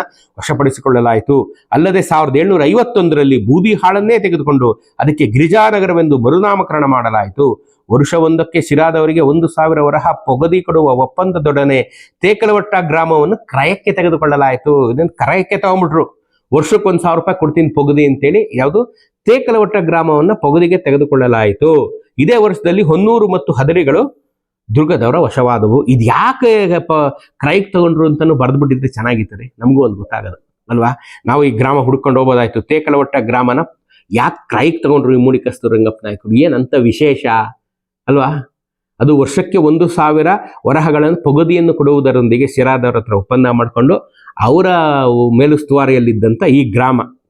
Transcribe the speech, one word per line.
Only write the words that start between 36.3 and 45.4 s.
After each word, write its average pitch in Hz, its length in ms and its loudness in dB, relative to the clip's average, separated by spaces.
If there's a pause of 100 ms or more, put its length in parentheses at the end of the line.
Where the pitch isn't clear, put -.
ಏನಂತ 131 400 0
ವಿಶೇಷ 135 520 0 (840)
ಅಲ್ವಾ? 139 520 -2 (400)
ಅದು 147 180 2
ವರ್ಷಕ್ಕೆ 135 400 -2
ಒಂದು 160 300 2
ಸಾವಿರ 156 400 0 (400)
ವರಹಗಳನ್ನು 151 560 0
ಪೊಗದಿಯನ್ನು 165 500 2
ಕೊಡುವುದರೊಂದಿಗೆ 131 760 2
ಶಿರಾದವರ 123 500 -2
ಹತ್ರ 110 160 -4
ಒಪ್ಪಂದ 123 340 0
ಮಾಡ್ಕೊಂಡು 120 480 0 (440)
ಅವರ 151 280 2 (720)
ಮೇಲುಸ್ತುವಾರಿಯಲ್ಲಿದ್ದಂಥ 131 1040 0